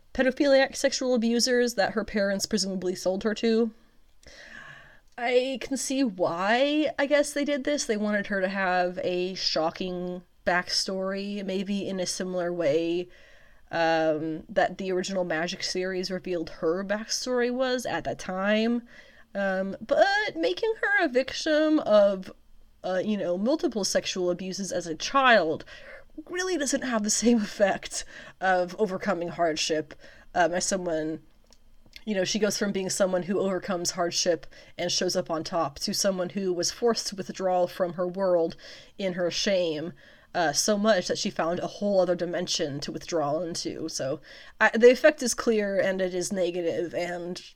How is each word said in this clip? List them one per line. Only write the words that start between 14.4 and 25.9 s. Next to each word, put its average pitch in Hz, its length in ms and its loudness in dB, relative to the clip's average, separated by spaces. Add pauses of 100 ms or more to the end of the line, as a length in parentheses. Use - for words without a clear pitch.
that 185 280 0
the 190 140 -4
original 185 320 -2
Magic 175 400 -4
series 185 480 -4
revealed 180 380 -4
her 175 340 -2
backstory 240 680 -2
was 254 320 -2
at - 180 -4
that - 160 -4
time. 214 640 0 (500)
Um, 196 420 -2 (100)
but 403 500 2
making 359 460 0
her 403 240 2
a 294 40 0
victim 302 720 2
of, 202 520 4 (520)
uh, 185 200 0
you 208 140 0
know, 175 200 0
multiple 240 460 0
sexual 180 460 0
abuses 185 420 -4
as 175 160 -4
a 160 80 -6
child 214 680 4 (640)